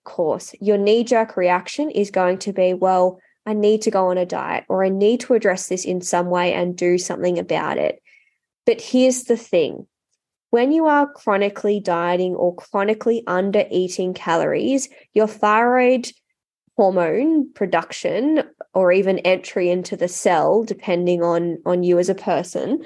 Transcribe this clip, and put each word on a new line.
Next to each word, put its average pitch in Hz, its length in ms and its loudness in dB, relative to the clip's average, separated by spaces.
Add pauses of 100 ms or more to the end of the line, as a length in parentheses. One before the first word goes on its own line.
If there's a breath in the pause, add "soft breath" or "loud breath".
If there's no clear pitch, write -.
course, 160 560 -4
your 202 180 0
knee-jerk 226 600 0
reaction 185 540 0
is 202 200 -2
going 185 280 0
to 202 120 -8
be, 185 220 0
"Well, 185 460 2 (260 soft breath)
I 214 80 -4
need 214 300 2
to 220 80 0
go 190 160 2
on 185 100 0
a 180 80 0
diet, - 420 -6
or 190 160 0
I 190 60 2
need 208 320 2
to 254 120 0
address 208 360 0
this 185 160 -4
in 185 160 -4
some 175 280 -2
way 175 240 0
and 180 220 -2
do 180 220 0
something 180 420 -4
about 160 380 -4
it." - 240 -4 (640 soft breath)
But 226 160 2
here's 254 420 2
the 233 140 0
thing. 160 500 -2 (600)
When 240 220 2
you 320 160 2
are 285 260 2
chronically 202 680 -2
dieting 180 560 -2
or 175 200 0
chronically 214 720 -2
under-eating 185 880 -2
calories, 170 720 -2 (240 soft breath)
your 214 140 4
thyroid 240 840 2 (640)
hormone 202 800 2
production, 202 880 -2 (320)
or 185 180 4
even 190 280 2
entry 180 500 0
into 180 280 -2
the 175 100 -2
cell, 175 560 0
depending 175 580 -2
on, 170 440 -2
on 180 180 0
you 175 160 4
as 180 80 0
a 190 80 -2
person, 180 720 -4